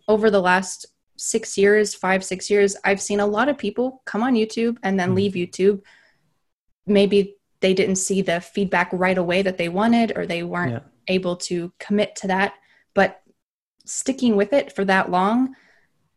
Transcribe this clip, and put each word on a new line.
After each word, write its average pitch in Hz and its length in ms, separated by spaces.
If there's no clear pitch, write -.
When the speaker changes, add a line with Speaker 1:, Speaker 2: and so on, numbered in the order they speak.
Speaker 1:
Over 214 240
the 196 100
last 180 460
six - 380
years, 202 380
five, 190 300
six 185 260
years, 202 340
I've 202 180
seen 208 180
a 208 80
lot 214 200
of 285 120
people 247 460
come - 180
on 262 100
YouTube 226 480
and 190 180
then 180 100
Speaker 2:
Mm-hmm. 185 60
Speaker 1:
leave 196 180
YouTube. 190 480
Maybe 202 500
they 190 140
didn't 190 240
see 196 240
the 175 180
feedback 185 540
right 185 240
away 180 240
that 185 160
they 170 120
wanted, 226 480
or 175 80
they 170 180
weren't 175 300
Speaker 2:
Yeah. 117 60
Speaker 1:
able 185 300
to 175 420
commit - 380
to 196 100
that. 190 260
But - 280
sticking 254 500
with 202 180
it - 200
for 196 120
that 190 260
long, 226 440